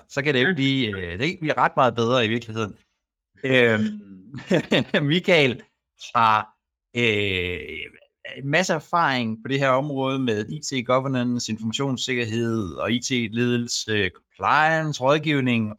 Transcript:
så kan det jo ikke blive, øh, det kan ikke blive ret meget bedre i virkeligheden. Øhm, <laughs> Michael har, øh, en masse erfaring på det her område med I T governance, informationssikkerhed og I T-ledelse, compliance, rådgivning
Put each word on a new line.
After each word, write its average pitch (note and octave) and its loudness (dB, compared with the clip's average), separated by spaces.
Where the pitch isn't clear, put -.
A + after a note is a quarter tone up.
så C#3 -4
kan C#3+ 0
det B2 4
jo D3 4
ikke F#3+ 0
blive, C3+ 0
øh, F#2 -6
det F2+ -8
kan B2+ -2
ikke F#3 -4
blive D3+ -2
ret D#3 2
meget B2+ 4
bedre A#2 2
i G#2+ 0
virkeligheden. A2 -4
Øhm, A2 4
<laughs> C#3+ 0
Michael E3 4
har, A2 2
øh, G2+ 0
en C3+ -8
masse F3+ 0
erfaring C3 -2
på B2 -10
det C3+ -2
her C#3 2
område C3+ 0
med A2 -2
I D3+ -10
T C3 -6
governance, B2+ -2
informationssikkerhed A2+ -2
og D#2+ -2
I B2 0
T-ledelse, A#2 -2
compliance, D3+ 0
rådgivning C3 2